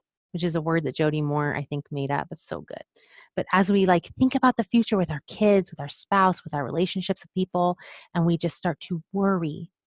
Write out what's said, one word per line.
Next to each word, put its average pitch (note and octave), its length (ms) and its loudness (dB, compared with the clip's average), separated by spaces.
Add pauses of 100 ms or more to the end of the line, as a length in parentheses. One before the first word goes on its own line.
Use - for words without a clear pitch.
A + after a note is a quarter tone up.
(320)
which E3+ 120 -4
is E3 120 0
a D#3+ 60 0
word E3 220 0
that C3 100 -4
Jody D3+ 300 0
Moore, D3 320 0
I C#3+ 80 -4
think, C#3+ 260 -8
made C#3 220 -4
up. C#3+ 180 -2
It's - 160 -16
so - 160 -8
good. - 220 -16 (520)
But - 160 -4
as F#3+ 200 4
we, G3 160 4
like, F3 320 2
think C4 160 2
about B3+ 220 2
the A3+ 60 0
future A#3 340 2
with F3 120 0
our D3 160 -8
kids, G3+ 460 2
with - 80 -14
our C#3+ 100 -8
spouse, F#3+ 540 2
with - 100 -10
our C#3+ 100 -2
relationships F3+ 600 -2
with - 100 -20
people, F3+ 460 0 (340)
and E3+ 100 2
we E3+ 140 4
just E3+ 180 -4
start E3+ 260 -4
to E3 200 -6 (100)
worry E3+ 600 -2 (160)